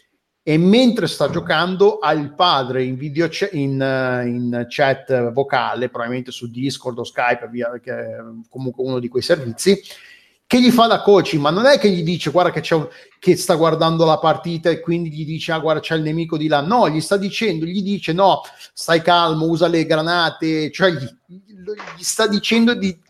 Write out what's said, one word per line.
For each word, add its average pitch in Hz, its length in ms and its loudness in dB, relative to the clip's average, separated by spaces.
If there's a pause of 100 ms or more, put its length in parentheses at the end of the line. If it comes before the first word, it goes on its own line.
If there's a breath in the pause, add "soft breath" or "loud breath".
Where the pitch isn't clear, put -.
(420)
e 156 160 2
mentre 208 480 4
sta 147 240 -2
giocando 180 680 0
ha 156 160 0
il 147 200 -6
padre 135 480 2
in 131 140 -4
video 151 320 -4
ce-, 190 240 -6
in, 139 280 -2
eh, 131 460 -2
in 120 420 -4
chat 135 640 0
vocale, 123 580 -2
probabilmente 123 440 -8
su 120 180 -12
Discord 127 480 -6
o 117 60 -6
Skype, 120 440 -2
via, 120 320 -6
che 123 120 -12
è 117 240 -10 (320)
comunque 131 340 -8
uno 127 160 -2
di 123 80 -6
quei 123 160 -4
servizi, 160 580 0 (680 loud breath)
che 254 100 4
gli 247 120 6
fa 233 160 6
da 196 120 2
coach, 196 340 4
ma 147 160 2
non 190 160 0
è 277 120 6
che 214 120 4
gli 175 120 0
dice: 156 300 -2
"Guarda 175 180 4
che 156 100 -4
c'è 160 140 -2
un, 151 140 0 (320 loud breath)
che 175 160 4
sta 180 180 0
guardando 160 500 2
la 156 140 4
partita", 165 500 -2
e 160 120 0
quindi 170 280 -4
gli 156 160 -8
dice: 156 280 -6
"Ah, 160 80 -2
guarda, 156 180 0
c'è 151 160 -6
il 160 80 0
nemico 160 340 -4
di 156 120 -2
là". 147 120 2
No, 185 300 2
gli 156 100 -2
sta 196 160 -2
dicendo, 190 480 -2
gli 185 200 -4
dice: 185 280 -4
"No, 180 280 2 (320 loud breath)
stai 165 280 0
calmo, 165 460 2
usa 165 220 2
le 165 180 0
granate", 160 840 -2
cioè 185 180 2
gli, 131 160 -6 (220)
gli 185 760 -16
sta 220 240 0
dicendo 226 480 2
di 190 360 -4